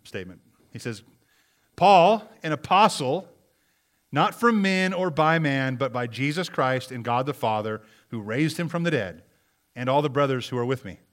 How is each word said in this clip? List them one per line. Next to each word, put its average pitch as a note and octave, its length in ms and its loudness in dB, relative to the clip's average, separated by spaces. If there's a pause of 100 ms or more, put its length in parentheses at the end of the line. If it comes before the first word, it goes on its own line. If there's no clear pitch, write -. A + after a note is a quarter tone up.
statement. F2+ 360 -14 (320)
He - 60 -16
says, A2 240 -10 (720)
"Paul, G3 540 6 (160)
an D#3 80 -2
apostle, F3+ 760 2 (840)
not F3+ 220 2
from A3+ 280 2
men F#3 300 0
or F#3 180 -2
by D#3 300 2
man, C3+ 340 0
but B2 180 -4
by B2 140 -4
Jesus C#3+ 420 -4
Christ C3 440 -2
and A#2+ 120 -10
God B2 220 0
the C#3+ 80 -6
Father, G#2+ 480 -4 (260)
who A#2 120 -10
raised C3 380 -2
him E3+ 100 -6
from E3+ 160 -4
the E3 80 -2
dead, G2+ 320 -6 (500)
and B2 140 -6
all C#3 140 2
the D3 80 -2
brothers C3 380 -2
who B2 80 -6
are A#2+ 80 -2
with B2+ 200 -4
me, F2+ 160 -16 (120)